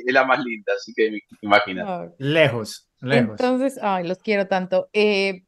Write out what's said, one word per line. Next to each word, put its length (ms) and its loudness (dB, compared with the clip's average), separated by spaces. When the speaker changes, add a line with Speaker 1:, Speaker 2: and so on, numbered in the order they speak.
Speaker 1:
es 80 0
la 120 6
más 180 2
linda, 320 -6
así 200 -10
que 220 0
imagínate. 480 2
Speaker 2:
No. 300 -10
Speaker 3:
Lejos, 680 0
lejos. 380 2
Speaker 2:
Entonces, 420 0
ay, 260 -2
los 120 -4
quiero 280 -2
tanto. 460 -2
Eh, 540 0